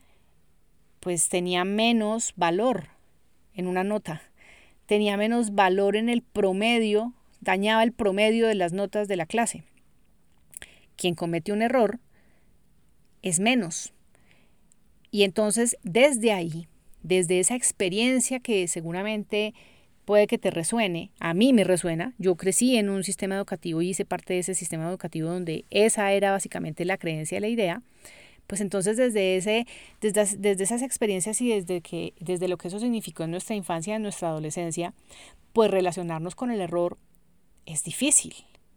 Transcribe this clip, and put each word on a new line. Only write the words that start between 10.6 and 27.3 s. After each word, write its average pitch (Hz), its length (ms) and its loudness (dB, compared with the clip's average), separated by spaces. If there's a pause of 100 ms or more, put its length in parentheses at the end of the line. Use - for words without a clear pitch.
Quien 175 160 -2
comete 170 400 -4
un 214 80 -2
error 240 380 2 (1200)
es 180 180 -2
menos. 214 540 -2 (1160)
Y 202 120 4
entonces, 214 600 0
desde 226 500 4
ahí, 170 340 -4 (360)
desde 180 360 2
esa 208 160 0
experiencia 247 840 0
que 196 280 0
seguramente 208 880 -4 (520)
puede 208 220 6
que 240 100 0
te 190 140 -2
resuene, 175 680 -2
a 165 140 -2
mí 240 200 6
me 202 100 8
resuena, 180 540 0
yo 185 180 2
crecí 233 420 2
en 202 120 2
un 196 140 -2
sistema 190 320 -4
educativo 175 460 -4
y 180 80 0
hice 190 160 -2
parte 185 280 -6
de 180 60 0
ese 180 160 -4
sistema 165 340 -6
educativo 165 400 -6
donde 175 400 -6
esa 208 420 2
era 196 200 4
básicamente 170 520 -4
la 180 140 -2
creencia, 160 420 -6